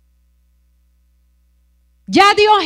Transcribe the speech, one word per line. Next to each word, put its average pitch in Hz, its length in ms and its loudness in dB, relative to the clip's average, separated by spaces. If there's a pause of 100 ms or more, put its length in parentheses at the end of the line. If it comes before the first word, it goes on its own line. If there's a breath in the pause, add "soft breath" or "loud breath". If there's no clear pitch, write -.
(2000)
Ya 381 280 0
Dios 415 300 0